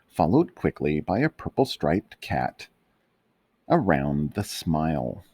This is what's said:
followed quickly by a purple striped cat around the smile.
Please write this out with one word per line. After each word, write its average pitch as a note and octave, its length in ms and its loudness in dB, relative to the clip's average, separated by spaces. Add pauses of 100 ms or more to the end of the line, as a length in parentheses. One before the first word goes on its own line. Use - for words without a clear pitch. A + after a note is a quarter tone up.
followed G2+ 460 2
quickly D2+ 440 0
by F2+ 200 -2
a D3 100 2
purple - 380 -2
striped - 560 -2
cat - 460 -6 (1000)
around D2 640 2
the G2+ 100 -2
smile. D#2 800 -2 (120)